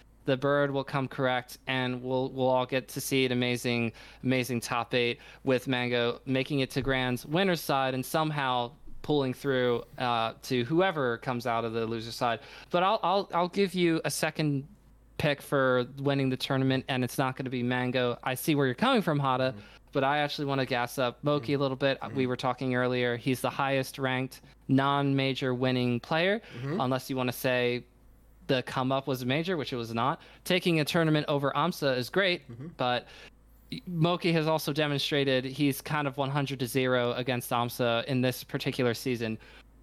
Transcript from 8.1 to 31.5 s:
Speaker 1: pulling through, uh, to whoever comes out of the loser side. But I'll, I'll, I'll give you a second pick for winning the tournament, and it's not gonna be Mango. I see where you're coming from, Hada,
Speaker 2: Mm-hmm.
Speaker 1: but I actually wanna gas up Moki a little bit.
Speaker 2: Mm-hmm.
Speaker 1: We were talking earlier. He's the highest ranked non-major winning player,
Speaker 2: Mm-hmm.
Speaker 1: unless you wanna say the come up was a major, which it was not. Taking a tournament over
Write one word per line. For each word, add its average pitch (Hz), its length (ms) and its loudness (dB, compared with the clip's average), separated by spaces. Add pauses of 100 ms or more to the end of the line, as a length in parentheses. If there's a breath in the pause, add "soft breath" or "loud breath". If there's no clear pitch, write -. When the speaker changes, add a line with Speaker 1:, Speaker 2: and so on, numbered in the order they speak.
Speaker 1:
pulling 135 320 2
through, 123 500 0 (140)
uh, 117 340 0 (120)
to 123 200 0
whoever 156 540 0
comes 120 280 -4
out 117 200 0
of 113 80 -4
the 117 100 -2
loser 113 280 -6
side. 117 280 -2 (300 loud breath)
But 175 120 2
I'll, 202 200 4
I'll, 185 320 2
I'll 175 140 2
give 196 260 0
you 170 320 4
a 151 40 -2
second 151 560 -2 (520)
pick 143 240 0
for 127 440 2 (120)
winning 139 320 2
the 127 60 -2
tournament, 131 520 0
and 127 160 0
it's - 140 -6
not 131 180 0
gonna 127 140 -6
be 123 120 -4
Mango. 123 600 0
I 131 100 0
see 151 200 0
where 139 120 4
you're 123 80 2
coming 247 280 2
from, 147 180 0
Hada, 131 300 2
Speaker 2:
Mm-hmm. 104 80 -10 (340 loud breath)
Speaker 1:
but 135 120 2
I 143 140 2
actually 147 280 -2
wanna 135 200 0
gas 123 320 -2
up 123 240 0
Moki 147 320 0
a 135 40 2
little 135 180 0
bit. 135 240 2
Speaker 2:
Mm-hmm. - 160 -8
Speaker 1:
We 131 100 2
were 123 100 0
talking 127 380 -2
earlier. 123 420 2
He's 123 240 -2
the 123 100 0
highest 135 480 -2
ranked 131 420 -2 (280 loud breath)
non-major 135 880 2
winning 123 460 0
player, 185 400 0 (180)
Speaker 2:
Mm-hmm. 139 220 -4
Speaker 1:
unless 127 300 -2
you 135 60 -4
wanna 123 160 0
say 123 520 0 (600)
the 127 160 2
come 131 300 -2
up 135 140 -2
was 131 160 -2
a 123 40 -4
major, 165 320 0
which 127 140 -6
it 131 40 -6
was 117 160 -6
not. 123 300 0 (220 loud breath)
Taking 175 360 2
a 147 40 2
tournament 156 440 2
over 143 280 2